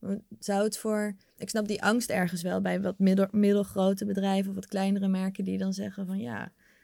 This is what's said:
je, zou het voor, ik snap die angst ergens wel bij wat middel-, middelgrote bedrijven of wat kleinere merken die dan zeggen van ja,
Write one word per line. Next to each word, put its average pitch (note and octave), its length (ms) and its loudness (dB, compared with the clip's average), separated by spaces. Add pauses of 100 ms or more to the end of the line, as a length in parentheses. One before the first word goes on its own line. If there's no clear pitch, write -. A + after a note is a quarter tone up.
je, G3 200 -4 (180)
zou G3+ 260 0
het G#3+ 140 -2
voor, G#3 380 -2 (200)
ik - 120 -10
snap G#3+ 200 -2
die G#3 140 -2
angst A#3 280 2
ergens F3 320 0
wel F#3 180 0
bij F#3 200 0
wat F#3+ 180 -2
middel-, F#3+ 320 6
middelgrote G3+ 720 2
bedrijven G3 440 0
of G3 60 -8
wat F#3+ 120 -8
kleinere G3 420 0
merken F#3+ 360 -2
die F#3+ 140 -2
dan F#3+ 140 -2
zeggen G3 340 -6
van F#3+ 120 -4
ja, - 340 -8 (320)